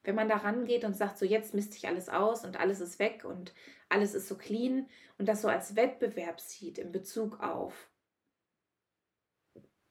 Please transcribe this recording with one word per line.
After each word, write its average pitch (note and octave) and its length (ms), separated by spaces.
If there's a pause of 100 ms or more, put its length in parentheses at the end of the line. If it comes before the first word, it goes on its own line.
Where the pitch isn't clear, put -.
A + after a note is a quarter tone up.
Wenn G3+ 120
man A3 140
da G#3+ 80
rangeht A3+ 460
und G#3 120
sagt, G3 220
so, F#3+ 80
jetzt G#3+ 280
misst G3+ 200
sich - 140
alles F#3 220
aus A3 360
und F#3 140
alles G3 200
ist - 200
weg - 260
und F3+ 280 (360)
alles G3+ 240
ist F#3+ 140
so F#3+ 100
clean C4 500 (300)
und G3+ 100
das G#3 140
so - 60
als - 280
Wettbewerb G#3+ 640
sieht - 380
in F3 140
Bezug G#3+ 500
auf, - 480 (2000)